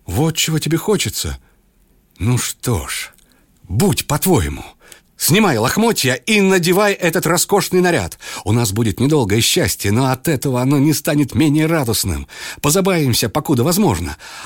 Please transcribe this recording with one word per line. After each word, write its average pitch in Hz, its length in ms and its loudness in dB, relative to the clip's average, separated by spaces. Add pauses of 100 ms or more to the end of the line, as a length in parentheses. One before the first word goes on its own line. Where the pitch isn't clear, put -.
вот 156 300 -2
чего 160 220 -2
тебе 151 180 -2
хочется. 110 640 -2 (800)
Ну 117 180 0
что - 500 -4
ж, - 260 -10 (500)
будь 143 440 0
по-твоему. 139 580 0 (580)
Снимай 170 360 4
лохмотья 131 560 0
и 214 260 0
надевай 190 540 4
этот 175 320 0
роскошный 180 560 2
наряд. 151 360 0 (260)
У 104 80 0
нас 117 200 0
будет 110 280 0
недолгое 120 420 2
счастье, 101 500 0
но 131 180 2
от 127 180 -4
этого 131 340 -2
оно 139 160 2
не 147 160 4
станет 147 400 0
менее 151 320 2
радостным. 117 600 -2 (360)
Позабавимся, 165 680 0
покуда 147 340 0
возможно, 127 540 0 (300)